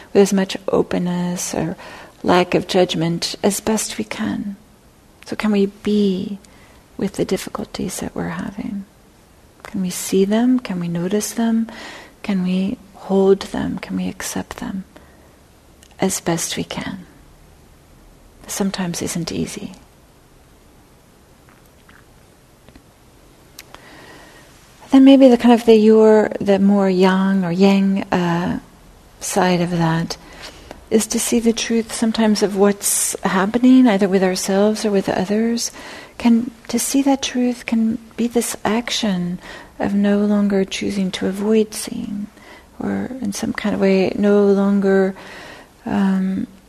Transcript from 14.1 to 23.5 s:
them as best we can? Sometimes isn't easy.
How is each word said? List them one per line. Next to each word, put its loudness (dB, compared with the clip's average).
them -8
as -2
best -4
we -6
can? -10
Sometimes -6
isn't -6
easy. -8